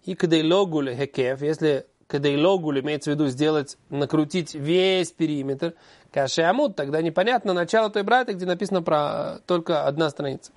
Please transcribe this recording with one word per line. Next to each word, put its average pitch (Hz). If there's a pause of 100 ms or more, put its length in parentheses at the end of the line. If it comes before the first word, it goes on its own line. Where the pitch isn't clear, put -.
И 185
кдейлогуль 160
экеф, 135
если 151 (220)
кдейлогуль 147
имеется 147
в 147
виду 147
сделать, 147 (120)
накрутить 147
весь 175
периметр, 147 (380)
каше 139
амуд, 220
тогда 147
непонятно 190
начало 208
той 208
брайты, 233
где 180
написано 180
про, 156
только 165
одна 147
страница. 139